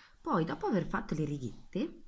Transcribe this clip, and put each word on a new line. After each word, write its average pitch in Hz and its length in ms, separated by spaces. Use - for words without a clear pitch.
Poi, 185 240
dopo - 220
aver 208 200
fatto - 280
le 156 100
righette 147 840